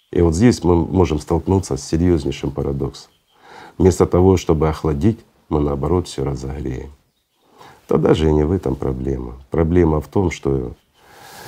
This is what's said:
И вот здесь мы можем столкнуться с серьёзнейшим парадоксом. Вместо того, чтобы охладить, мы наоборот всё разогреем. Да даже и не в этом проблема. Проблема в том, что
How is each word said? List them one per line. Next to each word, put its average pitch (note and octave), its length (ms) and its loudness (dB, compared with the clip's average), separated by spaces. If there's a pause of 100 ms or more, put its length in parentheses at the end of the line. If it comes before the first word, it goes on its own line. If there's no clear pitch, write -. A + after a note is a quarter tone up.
(120)
И E2+ 100 2
вот E2 120 2
здесь A2 300 2
мы F2 120 4
можем D#2+ 420 0
столкнуться E2+ 580 -2
с - 80 -12
серьёзнейшим D#2+ 680 -2
парадоксом. C#2 600 -8 (640)
Вместо F2+ 300 4
того, F#2 300 4
чтобы D#2 320 0
охладить, D#2 500 -2 (320)
мы D2+ 100 0
наоборот D2 460 -2
всё - 180 -8
разогреем. C2+ 680 -8 (960)
Да - 100 2
даже D#2+ 300 2
и D2+ 40 2
не D2+ 120 2
в D#2+ 80 0
этом C2+ 220 -2
проблема. B1+ 600 -6 (160)
Проблема D#2+ 500 2
в - 60 -14
том, F#2+ 240 -2
что C2 420 -4 (760)